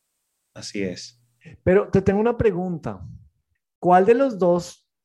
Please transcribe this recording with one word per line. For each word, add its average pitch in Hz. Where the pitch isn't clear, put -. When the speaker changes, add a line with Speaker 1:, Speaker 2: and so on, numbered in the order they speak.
Speaker 1:
Así 107
es. -
Speaker 2:
Pero 196
te 196
tengo 196
una 226
pregunta. 180
¿Cuál 180
de 226
los 262
dos 175